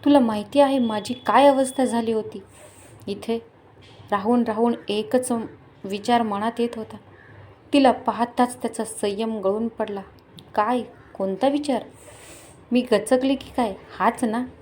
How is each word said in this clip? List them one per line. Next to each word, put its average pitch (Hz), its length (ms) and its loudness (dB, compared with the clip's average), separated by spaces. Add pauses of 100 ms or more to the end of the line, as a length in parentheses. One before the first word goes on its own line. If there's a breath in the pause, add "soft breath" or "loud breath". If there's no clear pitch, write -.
तुला 285 140 6
माहिती 220 400 0
आहे 277 200 4
माझी 214 340 -2
काय 247 340 4
अवस्था 262 380 2
झाली 226 260 -2
होती 214 320 -6 (640 loud breath)
इथे?" 202 320 -6 (720 loud breath)
राहून 220 320 2
राहून 233 320 0 (140)
एकच 214 420 -2 (520)
विचार 208 380 -2
मनात 214 380 -2
येत 233 160 -2
होता. 220 200 -14 (800 loud breath)
तिला 269 180 6
पाहताच 240 720 -2
त्याचा 226 240 -6
संयम 214 540 -4
गळून 202 280 0
पडला. 208 340 -6 (540)
"काय? 226 260 0 (320)
कोणता 190 340 -2
विचार?" 285 360 -2 (880 loud breath)
मी 247 100 2 (100)
गचकली 254 440 2
की - 220 -14
काय? 220 160 -2 (260)
हाच 226 240 0
ना? 233 220 -2 (160)